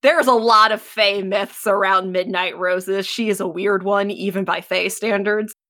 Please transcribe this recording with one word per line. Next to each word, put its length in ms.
there's 260
a 60
lot 380
of 100
Fae 400
myths 460
around 440
Midnight 460
Roses. 480
She 240
is 100
a 80
weird 360
one, 280
even 320
by 180
Fae 260
standards. 680